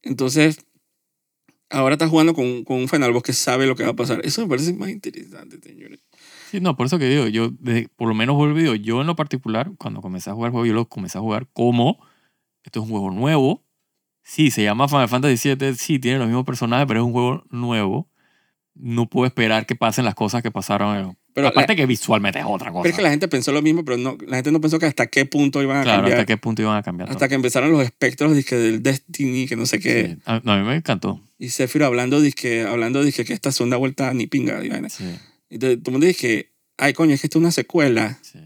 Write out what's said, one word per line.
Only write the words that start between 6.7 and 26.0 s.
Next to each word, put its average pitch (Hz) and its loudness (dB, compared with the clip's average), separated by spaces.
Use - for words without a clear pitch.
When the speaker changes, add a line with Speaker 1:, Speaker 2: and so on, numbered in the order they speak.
Speaker 2:
por 120 -2
eso 180 0
que 143 0
digo, 135 4
yo, 113 0
desde, 120 -2
por - -4
lo 110 0
menos 120 2
vuelvo 147 2
y 165 2
digo, 135 2
yo 110 -2
en 151 -2
lo 175 -2
particular, 131 -4
cuando 107 -10
comencé 92 -10
a 98 -8
jugar 117 -4
el - -4
juego, 117 0
yo 113 2
lo 117 0
comencé 92 -10
a 98 -6
jugar 110 -4
como, 120 2
Esto - -10
es 110 -6
un 113 -8
juego 98 -4
nuevo, 135 2
sí, 151 2
se 107 -2
llama 110 0
Final 135 2
Fantasy 127 2
siete, 135 -2
sí, 147 -2
tiene 127 0
los 120 0
mismos 123 0
personajes, 127 0
pero 113 0
es 120 2
un 120 0
juego 123 0
nuevo. 120 -2
No 117 -2
puedo 127 2
esperar 110 0
que - -4
pasen 117 0
las 104 -2
cosas 113 -2
que 110 -4
pasaron 104 -2
en 95 -6
Speaker 1:
Pero 139 0
Speaker 2:
aparte 139 2
Speaker 1:
la - 2
Speaker 2:
que 151 2
visualmente 104 0
es - -6
otra 101 -4
cosa. 87 -4
Speaker 1:
pero 170 2
es - -4
que 214 -2
la 170 2
gente 147 0
pensó 135 -2
lo 147 0
mismo, 160 2
pero 127 -2
no, 127 -4
la 127 -4
gente 131 0
no 156 4
pensó 156 2
que 165 0
hasta 127 0
qué 135 2
punto 139 0
iban 135 0
a 139 2
Speaker 2:
Claro, 113 4